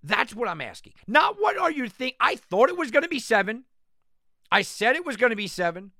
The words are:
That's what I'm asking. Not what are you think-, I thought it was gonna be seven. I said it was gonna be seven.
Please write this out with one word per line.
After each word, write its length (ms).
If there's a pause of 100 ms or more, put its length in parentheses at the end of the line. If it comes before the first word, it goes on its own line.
That's 320
what 120
I'm 140
asking. 320 (140)
Not 340
what 160
are 140
you 180
think-, 300
I 160
thought 340
it 80
was 140
gonna 160
be 120
seven. 440 (880)
I 100
said 340
it 100
was 120
gonna 180
be 120
seven. 520